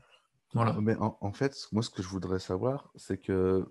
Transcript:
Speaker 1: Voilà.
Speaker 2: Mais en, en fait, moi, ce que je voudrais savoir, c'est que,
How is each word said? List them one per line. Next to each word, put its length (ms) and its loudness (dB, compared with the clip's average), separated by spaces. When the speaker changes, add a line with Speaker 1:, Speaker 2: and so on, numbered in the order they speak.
Speaker 1:
Voilà. 280 2
Speaker 2:
Mais 160 2
en, 240 -2
en 120 -4
fait, 380 -4
moi, 100 0
ce 100 -2
que 120 -6
je 60 -10
voudrais 320 -4
savoir, 560 -4
c'est 220 -6
que, 520 2